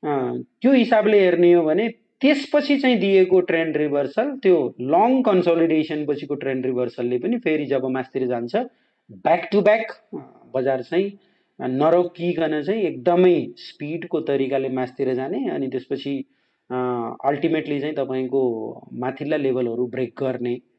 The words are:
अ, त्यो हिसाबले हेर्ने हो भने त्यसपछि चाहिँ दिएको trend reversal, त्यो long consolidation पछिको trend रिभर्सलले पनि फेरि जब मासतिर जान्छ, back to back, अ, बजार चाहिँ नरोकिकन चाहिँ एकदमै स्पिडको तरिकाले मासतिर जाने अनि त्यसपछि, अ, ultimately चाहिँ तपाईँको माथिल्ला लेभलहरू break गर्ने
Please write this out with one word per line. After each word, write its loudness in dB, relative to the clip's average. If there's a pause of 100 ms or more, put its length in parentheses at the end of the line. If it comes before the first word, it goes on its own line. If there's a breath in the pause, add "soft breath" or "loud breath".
अ, -4 (180)
त्यो 4
हिसाबले 4
हेर्ने 6
हो 6
भने 0 (260)
त्यसपछि 2
चाहिँ 2
दिएको 4
trend 0
reversal, -2
त्यो 4
long 4
consolidation 2
पछिको -4
trend -4
रिभर्सलले -2
पनि -2
फेरि -2
जब -2
मासतिर -4
जान्छ, -4 (540)
back 0
to 4
back, 2 (280)
अ, -10 (360)
बजार -2
चाहिँ -4 (420)
नरोकिकन 0
चाहिँ -2
एकदमै 2 (100)
स्पिडको -8
तरिकाले -2
मासतिर -4
जाने -4
अनि -4
त्यसपछि, -6 (460)
अ, -6 (480)
ultimately -2
चाहिँ -6
तपाईँको -2 (120)
माथिल्ला -6
लेभलहरू -2
break -6
गर्ने -4 (180)